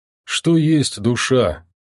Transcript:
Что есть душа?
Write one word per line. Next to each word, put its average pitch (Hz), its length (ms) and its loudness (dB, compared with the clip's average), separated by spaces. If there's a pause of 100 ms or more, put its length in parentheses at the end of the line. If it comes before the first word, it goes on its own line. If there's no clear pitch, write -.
(220)
Что - 340 0
есть 151 440 0
душа? 113 640 0 (180)